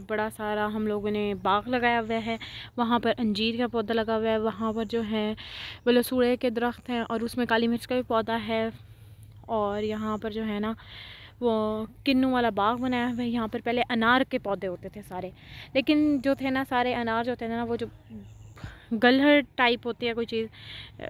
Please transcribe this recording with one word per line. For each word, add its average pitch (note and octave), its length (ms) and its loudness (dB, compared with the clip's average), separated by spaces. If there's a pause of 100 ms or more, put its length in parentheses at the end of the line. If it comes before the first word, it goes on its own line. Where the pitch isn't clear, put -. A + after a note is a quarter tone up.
बड़ा G#3+ 200 0
सारा G#3+ 380 -2
हम G#3+ 220 -2
लोगों G#3 220 -2
ने G#3 120 0 (220)
बाग G#3 240 2
लगाया A#3+ 320 2
हुआ A3+ 160 -2
है। A3+ 220 -4 (400)
वहाँ A#3+ 220 4
पर A3+ 100 2
अंजीर A3 480 0
का B3 80 0
पौधा A3+ 280 -2
लगा A3+ 220 0
हुआ A3 120 0
है, A3 120 2
वहाँ A3 320 -2
पर A3+ 120 -2
जो A#3 180 -2
है G#3+ 300 -2 (540)
वो A#3+ 60 6
लसूड़े B3 440 4
के B3 140 0
दरख्त A#3 400 -2
हैं A#3 120 0
और A3+ 200 -2
उसमें A#3 240 -2
काली A#3 220 4
मिर्च A#3 180 -2
का B3+ 100 -2
भी B3+ 60 0
पौधा A3+ 340 0
है। A3+ 360 -2 (760)
और G#3+ 360 -2
यहाँ G#3+ 340 -4
पर G#3+ 140 -6
जो A3 100 -6
है G#3+ 180 -4
ना A3 140 -2 (680)
वो A3 460 0 (200)
किन्नू C4 260 4
वाला A#3+ 180 2
बाग G#3 280 2
बनाया B3 280 0
हुआ B3 160 -2
है। A#3+ 60 -2
यहाँ A#3 200 0
पर A#3+ 120 -6
पहले A#3+ 300 0
अनार B3 340 4
के B3+ 140 -4
पौधे G3 280 -4
होते F3+ 300 -6
थे G#3 60 -12
सारे, F#3 300 -10 (420)
लेकिन D4 460 4
जो C#4 140 4
थे C4+ 160 -2
ना C4 140 0
सारे B3 300 2
अनार A#3 300 0
जो A#3+ 120 -2
थे A#3 120 -6
ना A#3 160 -2
वो A#3 120 -2
जो A#3 140 -6 (1040)
गलहर C4+ 460 6 (160)
type A#3+ 300 2
होती A#3+ 200 -4
है A#3 80 -2
कोई A#3 120 -2
चीज़, A3+ 220 -2 (600)